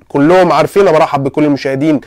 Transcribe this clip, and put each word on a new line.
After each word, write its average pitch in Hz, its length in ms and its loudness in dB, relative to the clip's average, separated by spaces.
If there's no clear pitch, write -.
كلهم 165 440 2
عارفين، 160 360 0
أنا 156 100 2
برحب 143 260 -2
بكل 147 200 -2
المشاهدين 139 640 -2